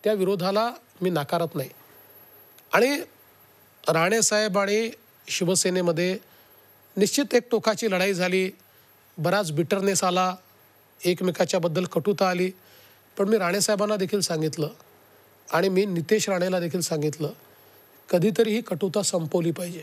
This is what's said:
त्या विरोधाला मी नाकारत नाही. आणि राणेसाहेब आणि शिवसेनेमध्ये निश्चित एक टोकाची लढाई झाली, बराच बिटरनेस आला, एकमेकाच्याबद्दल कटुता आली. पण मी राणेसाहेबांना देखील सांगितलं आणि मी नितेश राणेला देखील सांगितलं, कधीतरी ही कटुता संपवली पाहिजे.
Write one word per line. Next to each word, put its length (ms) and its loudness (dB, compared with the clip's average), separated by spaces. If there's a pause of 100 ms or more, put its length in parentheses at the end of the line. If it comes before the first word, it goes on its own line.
त्या 80 4
विरोधाला 600 0 (300)
मी 80 0
नाकारत 440 -2
नाही. 140 -4 (1040)
आणि 280 4 (880)
राणेसाहेब 720 2
आणि 320 0 (380)
शिवसेनेमध्ये 880 0 (800)
निश्चित 380 0
एक 160 4
टोकाची 400 0
लढाई 240 2
झाली, 360 0 (680)
बराच 340 0
बिटरनेस 520 0
आला, 320 2 (680)
एकमेकाच्याबद्दल 800 0
कटुता 460 0
आली. 200 0 (680)
पण 100 0
मी 100 4
राणेसाहेबांना 580 0
देखील 240 -2
सांगितलं 480 -2 (840)
आणि 160 2
मी 160 2
नितेश 440 0
राणेला 320 0
देखील 200 -4
सांगितलं, 500 -2 (800)
कधीतरी 440 2
ही 60 0
कटुता 420 -2
संपवली 480 0
पाहिजे. 320 -8